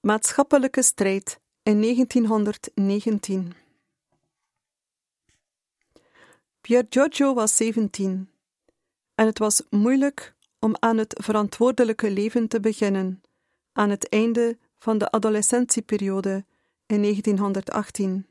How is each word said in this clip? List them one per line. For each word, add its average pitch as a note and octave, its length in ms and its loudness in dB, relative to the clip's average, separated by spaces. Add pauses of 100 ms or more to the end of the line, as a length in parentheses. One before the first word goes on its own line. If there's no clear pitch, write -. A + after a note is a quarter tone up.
Maatschappelijke C4 800 2
strijd G3 580 0 (220)
in G#3 160 4
negentienhonderdnegentien. G#3 1700 0 (3000)
Pier A#3 280 2
Giorgio C#4 460 2
was A3 220 0
zeventien, G3+ 760 -2 (840)
en A3 120 2
het A3 120 -2
was G#3+ 320 0
moeilijk C4 640 0 (240)
om A3 200 0
aan A3+ 180 2
het A3 260 -4
verantwoordelijke A3 880 0
leven G#3+ 380 -2
te A3+ 120 -2
beginnen, G3 600 -2 (500)
aan G#3 180 2
het G3+ 180 -4
einde A#3 500 0 (200)
van A3 200 -2
de G#3 120 -2
adolescentieperiode G#3 1300 -2 (420)
in G#3 140 0
negentienhonderdachttien. G3+ 1300 -2